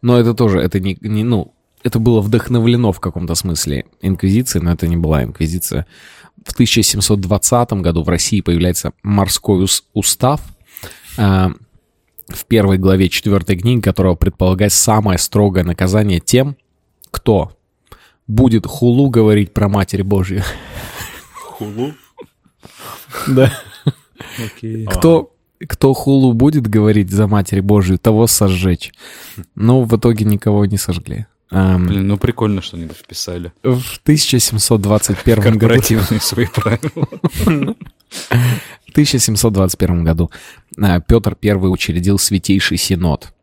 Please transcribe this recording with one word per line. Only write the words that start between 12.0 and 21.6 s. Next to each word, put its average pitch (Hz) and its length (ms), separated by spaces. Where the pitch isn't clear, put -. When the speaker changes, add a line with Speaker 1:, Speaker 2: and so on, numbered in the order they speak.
Speaker 1:
в - 180
первой 98 320
главе 95 320
четвертой 98 480
книги, 113 240
которого 92 320
предполагает 92 600
самое 104 440
строгое 95 460
наказание 92 560
тем, 135 360
кто - 480
будет 113 400
хулу 123 420
говорить 107 440
про 104 140
Матерь 98 360
Божью. 95 400
Speaker 2:
Хулу? 113 600